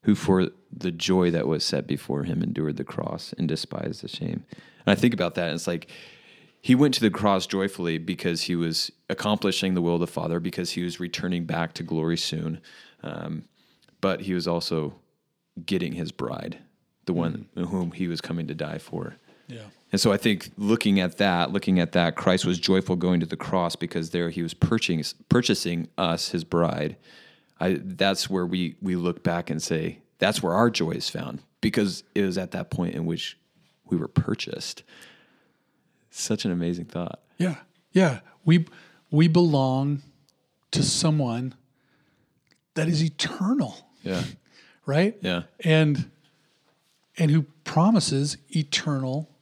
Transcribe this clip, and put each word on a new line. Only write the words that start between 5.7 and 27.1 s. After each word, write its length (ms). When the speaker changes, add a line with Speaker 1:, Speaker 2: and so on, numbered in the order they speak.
Speaker 1:
he 140
went 200
to 60
the 80
cross 380
joyfully 500
because 460
he 120
was 360
accomplishing 640
the 80
will 140
of 40
the 60
Father, 340
because 340
he 100
was 160
returning 460
back 280
to 100
glory 340
soon. 440
Um, 440
but 220
he 140
was 120
also 460
getting 280
his 180
bride, 480
the 80
one 340
Speaker 2:
Mm. 120
Speaker 1:
whom 240
he 140
was 140
coming 240
to 80
die 240
for. 380
Speaker 2:
Yeah. 160
Speaker 1:
And 80
so 120
I 60
think 380
looking 440
at 180
that, 340
looking 280
at 140
that, 220
Christ 300
was 140
joyful 360
going 260
to 40
the 120
cross 380
because 360
there 180
he 140
was 100
purchasing, 500
purchasing 580
us, 320
his 140
bride. 520